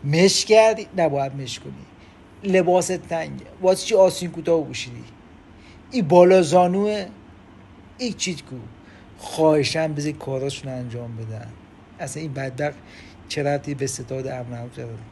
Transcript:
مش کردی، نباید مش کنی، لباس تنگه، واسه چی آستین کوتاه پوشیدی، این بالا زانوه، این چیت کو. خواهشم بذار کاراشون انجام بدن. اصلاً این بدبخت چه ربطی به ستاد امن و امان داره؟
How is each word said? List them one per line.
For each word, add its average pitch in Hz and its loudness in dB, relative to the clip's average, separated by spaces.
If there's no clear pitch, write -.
مش 165 4
کردی، 220 6
نباید 139 0
مش 131 -12
کنی، 139 -16
لباس 180 4
تنگه، 156 -6
واسه 185 2
چی 226 0
آستین 185 4
کوتاه 165 0
پوشیدی، 127 -12
این 233 -2
بالا 180 8
زانوه، 180 2
این 247 -6
چیت 175 -6
کو. - -16
خواهشم 156 0
بذار 147 -6
کاراشون 139 -8
انجام 120 -10
بدن. 113 -12
اصلاً 151 -10
این 147 -10
بدبخت 135 -6
چه 147 -6
ربطی 143 -2
به 135 -4
ستاد 131 -8
امن 127 -10
و 123 -12
امان 120 -12
داره؟ 123 -12